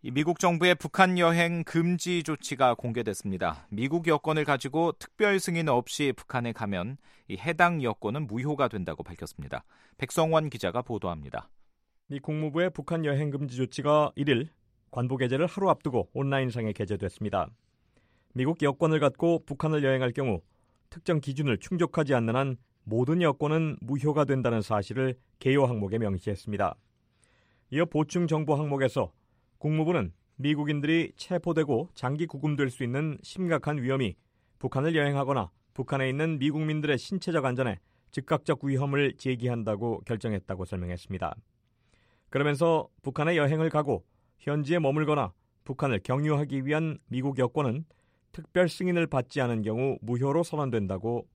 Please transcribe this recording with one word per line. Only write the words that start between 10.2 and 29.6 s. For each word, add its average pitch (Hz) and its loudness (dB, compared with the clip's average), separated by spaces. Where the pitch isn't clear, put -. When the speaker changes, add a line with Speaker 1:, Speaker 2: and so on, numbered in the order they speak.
Speaker 1:
기자가 120 -2
보도합니다. 78 -6
Speaker 2:
미 143 -8
국무부의 156 -2
북한 160 -4
여행 147 0
금지 135 -4
조치가 147 2
일일 139 2
관보 123 -2
게재를 131 0
하루 196 0
앞두고 123 0
온라인상에 131 -2
게재됐습니다. 98 -2
미국 139 0
여권을 156 2
갖고 156 2
북한을 151 0
여행할 131 2
경우 120 -2
특정 165 0
기준을 135 0
충족하지 160 0
않는 113 2
한 135 0
모든 123 0
여권은 156 2
무효가 143 0
된다는 120 2
사실을 120 -2
개요 135 4
항목에 110 -2
명시했습니다. 101 -2
이어 151 2
보충 165 0
정보 156 0
항목에서 135 0
국무부는 156 0